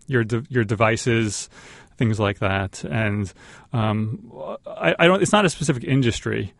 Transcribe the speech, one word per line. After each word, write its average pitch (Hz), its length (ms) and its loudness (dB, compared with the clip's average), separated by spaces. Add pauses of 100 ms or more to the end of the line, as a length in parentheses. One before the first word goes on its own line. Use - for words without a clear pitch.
your 123 180 2
de-, 113 240 -2
your 123 160 2
devices, 113 840 0 (480)
things 110 200 0
like 104 200 0
that. 98 460 -2
And, 104 480 -2 (400)
um, 107 600 -2 (340)
I, - 320 -2
I 165 80 6
don't, 190 160 6
it's - 100 2
not 208 120 4
a 170 60 4
specific 143 340 -2
industry 113 760 0